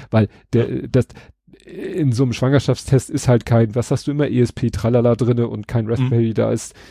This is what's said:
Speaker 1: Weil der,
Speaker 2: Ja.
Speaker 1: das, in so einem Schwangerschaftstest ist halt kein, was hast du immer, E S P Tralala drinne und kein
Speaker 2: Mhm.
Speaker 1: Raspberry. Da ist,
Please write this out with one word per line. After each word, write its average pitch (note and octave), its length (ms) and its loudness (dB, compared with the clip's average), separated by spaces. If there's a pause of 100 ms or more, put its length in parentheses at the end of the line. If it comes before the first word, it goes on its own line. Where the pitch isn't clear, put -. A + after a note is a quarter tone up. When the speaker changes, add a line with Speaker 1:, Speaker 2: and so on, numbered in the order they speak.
(120)
Speaker 1:
Weil A2 180 4 (240)
der, A#2 200 2
Speaker 2:
Ja. C3+ 160 -4
Speaker 1:
das, B2 180 2 (580)
in - 480 -4
so A#2+ 100 0
einem A#2+ 100 0
Schwangerschaftstest C3 800 0
ist D3 160 -4
halt A#2+ 180 4
kein, A#2 300 2
was A#2+ 160 -2
hast - 160 -4
du C#3+ 40 -2
immer, C#3+ 180 0
E B2 100 0
S A#2+ 140 2
P A#2 180 -2
Tralala A#2 440 2
drinne A#2 340 0
und G#2+ 180 -10
kein A#2 180 -2
Speaker 2:
Mhm. A2 60 -4
Speaker 1:
Raspberry. A#2+ 420 0
Da A2+ 180 0
ist, - 220 -6 (180)